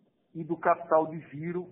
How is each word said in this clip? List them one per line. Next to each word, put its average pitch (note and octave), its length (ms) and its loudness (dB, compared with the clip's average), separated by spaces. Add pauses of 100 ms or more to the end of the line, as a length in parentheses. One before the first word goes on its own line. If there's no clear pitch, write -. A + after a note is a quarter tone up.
(360)
e E3 80 -8
do D#3 120 -4
capital E3 520 2
de D#3+ 120 -8 (120)
giro E3+ 400 -6